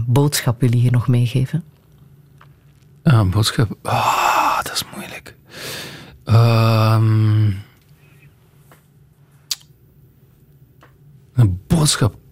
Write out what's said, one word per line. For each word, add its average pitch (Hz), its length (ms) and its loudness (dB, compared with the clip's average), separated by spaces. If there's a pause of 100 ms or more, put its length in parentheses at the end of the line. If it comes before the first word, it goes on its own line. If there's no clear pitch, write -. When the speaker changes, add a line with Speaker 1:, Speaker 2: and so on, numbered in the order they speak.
Speaker 1:
boodschap 139 540 0
wil 123 100 2
je 120 60 0
hier 120 140 2
nog 123 160 0
meegeven? 127 560 -2 (1400)
Speaker 2:
Ah, 127 160 4
een 95 100 2
boodschap. 104 520 -2
Ah, - 840 -2
dat - 100 -12
is - 100 -6 (120)
moeilijk. - 400 -18 (880)
Ehm, 110 1300 4 (3750)
een 98 340 0
boodschap, 151 480 0 (160)